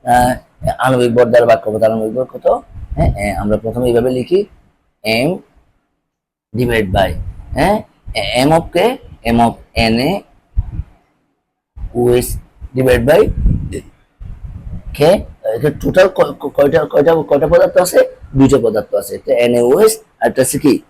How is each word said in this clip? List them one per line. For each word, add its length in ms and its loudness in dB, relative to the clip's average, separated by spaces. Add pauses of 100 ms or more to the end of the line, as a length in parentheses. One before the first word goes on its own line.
আহ, 280 2 (520)
আণবিক 300 0
ভর 100 4
দ্বারা 200 6
ভাগ 180 4
করবো। 160 -4
তার 120 2
আণবিক 220 -4
ভর 120 -4
কত? 360 -2 (340)
হ্যাঁ, 160 0
হ্যাঁ, 240 -4
আমরা 220 -2
প্রথমে 300 -4
এইভাবে 240 2
লিখি, 340 -2 (580)
M 260 -2 (1300)
divide 400 -2
by, 140 0 (420)
হ্যাঁ, 280 -2 (640)
M 40 2
of 120 2 (100)
কে? 240 0 (280)
M 100 0
of 180 2 (220)
এনএওএইচ 2500 -4 (500)
divide 340 0
by 120 4 (1800)
কে? 120 4 (460)
এখানে 260 -2
টোটাল 260 2
ক-, 140 -2
ক-, 360 -2
কয়টা, 280 2
কয়টা, 440 2
কয়টা 180 2
পদার্থ 300 4
আছে? 220 2 (380)
দুইটা 260 6
পদার্থ 320 -2
আছে, 200 -4
একটা 180 -2
এনএওএইচ 580 4 (280)
আর 100 0
একটা 120 -2
আছে 180 -2
কি? 300 2